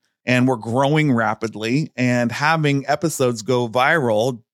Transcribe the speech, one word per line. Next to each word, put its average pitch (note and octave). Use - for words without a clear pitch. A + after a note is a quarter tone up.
and B2
we're C3
growing C#3
rapidly, A2
and B2
having C#3+
episodes C3+
go B2
viral B2